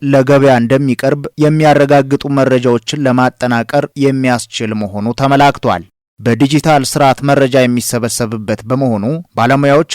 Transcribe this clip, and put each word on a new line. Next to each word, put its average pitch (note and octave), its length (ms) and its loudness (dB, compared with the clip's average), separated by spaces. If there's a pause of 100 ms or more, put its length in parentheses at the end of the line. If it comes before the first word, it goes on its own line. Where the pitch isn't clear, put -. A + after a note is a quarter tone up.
ለገበያ C#3 500 2
እንደሚቀርብ C3+ 680 0 (160)
የሚያረጋግጡ C#3+ 920 2
መረጃዎችን C3 720 0
ለማጠናቀር B2 800 -2 (140)
የሚያስችል B2+ 800 -2
መሆኑ G#2 280 -6 (100)
ተመላክቷል። C#3 680 0 (360)
በዲጂታል C3+ 640 2
ስርዓት C#3 380 0
መረጃ C#3 360 2
የሚሰበሰብበት A2+ 1040 -2
በመሆኑ A#2 420 -2 (300)
ባለሙያዎች C#3 600 2